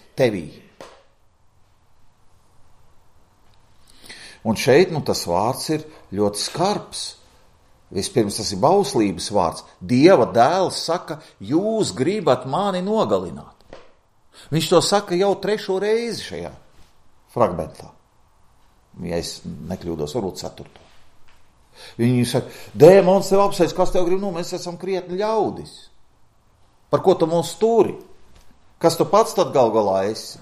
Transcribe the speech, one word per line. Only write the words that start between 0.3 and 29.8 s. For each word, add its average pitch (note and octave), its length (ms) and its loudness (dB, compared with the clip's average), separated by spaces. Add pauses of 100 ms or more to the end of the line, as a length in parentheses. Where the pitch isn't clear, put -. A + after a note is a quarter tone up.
Un A2 160 -2
šeit, D#3 320 6
nu, D#3 160 -4
tas G2+ 200 -2
vārds G2+ 440 -2
ir D3+ 140 -4 (280)
ļoti G2+ 300 -2
skarbs. F3+ 600 -4 (920)
Vispirms G2+ 480 -2
tas G2 120 -6
ir F#2 60 -6
bauslības A#2 720 0
vārds. F2+ 340 -2 (160)
Dieva B2+ 460 6
dēls C#3 560 2
saka: E3 380 -6 (200)
"Jūs F3+ 540 -2
gribat D3 520 0
mani F3+ 360 -2
nogalināt." G#2+ 960 -4 (720)
Viņš D#3+ 180 -2
to E3+ 120 6
saka G3+ 340 0
jau F#3+ 260 2
trešo G3 380 -4
reizi A3 440 -4
šajā E2+ 300 -12 (800)
fragmentā. E2+ 600 -4 (1080)
Ja F2 160 -6
es - 280 -8
nekļūdos, E2 720 -8
varbūt F#2 240 -6
ceturto. - 420 -16 (1160)
Viņi A#2+ 280 2
saka: A#2+ 240 -4 (260)
"Dēmons F#3 520 8
tev G3 160 4
apsēs, F#3 320 0
kas F3+ 160 0
tev F3+ 160 2
grib, F#3+ 120 0
nu, G3 120 -6
mēs E3+ 240 -8
esam F3 240 -10
krietni F3+ 400 -6
ļaudis. D#3+ 520 -4 (1160)
Par C3+ 140 0
ko F#3 100 6
tu F3 140 0
mūs E3 320 -2
turi? A3+ 340 2 (840)
Kas D#3+ 180 2
tu E3 120 2
pats A3+ 260 2
tad D3 180 0
gal B2 180 4
galā G2 400 2